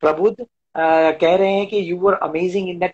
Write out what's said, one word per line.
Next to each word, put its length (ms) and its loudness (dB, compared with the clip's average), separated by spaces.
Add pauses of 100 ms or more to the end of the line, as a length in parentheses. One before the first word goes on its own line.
प्रबुद्ध, 400 0 (340)
अ, 360 2 (100)
कह 160 2
रहे 160 2
हैं 140 -2
कि 260 -2
"You 120 -4
were 120 4
amazing 480 -2
in 120 -8
that 180 -2